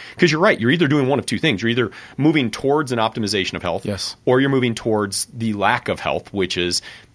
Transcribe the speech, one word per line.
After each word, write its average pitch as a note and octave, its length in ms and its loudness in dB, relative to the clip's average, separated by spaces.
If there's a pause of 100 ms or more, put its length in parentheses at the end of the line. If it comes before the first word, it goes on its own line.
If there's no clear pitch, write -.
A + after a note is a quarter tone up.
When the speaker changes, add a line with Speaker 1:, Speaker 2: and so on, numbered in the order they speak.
(160)
Speaker 1:
'Cause E3+ 160 4
you're D#3 80 0
right. G3 180 4
You're A#2 140 2
either E3 160 4
doing C#3 180 2
one A#2 140 2
of - 60 -6
two A2 120 -2
things. B2 240 0
You're A2+ 80 2
either A#2 220 0 (240)
moving C#3+ 340 2
towards C#3 400 -2
an A#2+ 80 -2
optimization G#2+ 560 -2
of E2 80 -6
health, F2+ 240 -4
Speaker 2:
Yes. - 380 -6
Speaker 1:
or B2+ 160 4
you're C#3 100 2
moving B2 240 2
towards G#2 580 -2
the A2+ 200 -2
lack G#2 360 0
of F#2+ 120 -2
health, D2+ 320 -4
which F#2 240 -2
is F2 260 0 (320)